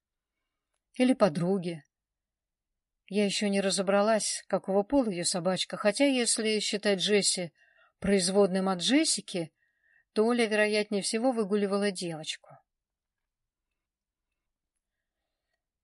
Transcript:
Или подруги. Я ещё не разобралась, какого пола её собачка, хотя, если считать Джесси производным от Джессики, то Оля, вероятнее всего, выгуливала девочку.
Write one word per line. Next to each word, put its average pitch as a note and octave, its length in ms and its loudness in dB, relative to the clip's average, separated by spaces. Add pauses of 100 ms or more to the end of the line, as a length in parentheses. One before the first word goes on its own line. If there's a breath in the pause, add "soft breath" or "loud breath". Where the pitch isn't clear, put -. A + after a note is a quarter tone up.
(920)
Или B3+ 200 2
подруги. F3 720 -2 (1200)
Я G3+ 180 0
ещё G3+ 240 -2
не G3 120 0
разобралась, G3 840 0
какого F#3+ 340 0
пола A#3+ 280 2
её F3 140 -4
собачка, F3+ 540 -2
хотя, G#3+ 280 2
если A3+ 540 0
считать G3+ 400 -2
Джесси F3+ 540 0 (460 soft breath)
производным F#3+ 680 2
от C#3 120 -2
Джессики, G3 760 0 (600)
то G#3+ 120 2
Оля, A#3+ 220 0
вероятнее G#3+ 560 0
всего, A3+ 280 -2
выгуливала G3+ 600 0
девочку. E3 640 -10 (3250)